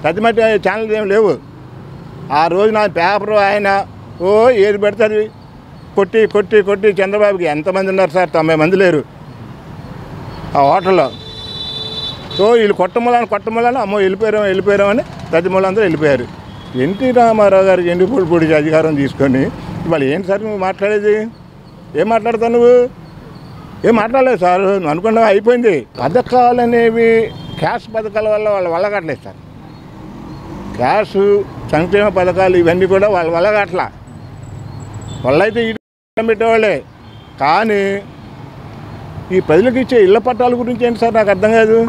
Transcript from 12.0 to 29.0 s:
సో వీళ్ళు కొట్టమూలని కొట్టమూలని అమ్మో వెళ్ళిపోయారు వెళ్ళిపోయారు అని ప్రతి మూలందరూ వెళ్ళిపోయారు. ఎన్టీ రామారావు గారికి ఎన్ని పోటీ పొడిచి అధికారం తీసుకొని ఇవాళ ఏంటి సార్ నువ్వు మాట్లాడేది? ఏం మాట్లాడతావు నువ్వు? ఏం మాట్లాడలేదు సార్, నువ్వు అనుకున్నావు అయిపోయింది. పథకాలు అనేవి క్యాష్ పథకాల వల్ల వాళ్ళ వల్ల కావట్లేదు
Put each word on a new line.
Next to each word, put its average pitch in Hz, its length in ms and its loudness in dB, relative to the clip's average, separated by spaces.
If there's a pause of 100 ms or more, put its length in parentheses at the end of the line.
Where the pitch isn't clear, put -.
సో 190 80 2 (140)
వీళ్ళు 208 200 2
కొట్టమూలని 233 540 0
కొట్టమూలని 233 500 -2
అమ్మో 202 220 -4
వెళ్ళిపోయారు 208 340 0 (120)
వెళ్ళిపోయారు 196 420 2
అని 262 100 0 (280)
ప్రతి 170 220 0
మూలందరూ 190 340 2
వెళ్ళిపోయారు. 143 380 0 (600)
ఎన్టీ 202 220 -2 (120)
రామారావు 208 500 4
గారికి 175 240 2
ఎన్ని 180 180 2
పోటీ 202 200 2
పొడిచి 160 300 4
అధికారం 156 400 2
తీసుకొని 135 420 0 (420)
ఇవాళ 165 180 0 (100)
ఏంటి 180 160 -4
సార్ 202 160 0
నువ్వు 214 220 -6
మాట్లాడేది? 208 480 0 (840)
ఏం 185 140 0
మాట్లాడతావు 226 420 0
నువ్వు? 240 200 6 (1120)
ఏం 220 140 4
మాట్లాడలేదు 247 440 0
సార్, 180 200 2
నువ్వు 190 280 0
అనుకున్నావు 220 380 0
అయిపోయింది. 220 440 2 (240)
పథకాలు 240 680 2
అనేవి 233 440 2 (520)
క్యాష్ 185 340 -4
పథకాల 214 380 -4
వల్ల 214 220 -2
వాళ్ళ 185 200 -2
వల్ల 180 180 -2
కావట్లేదు 160 320 -6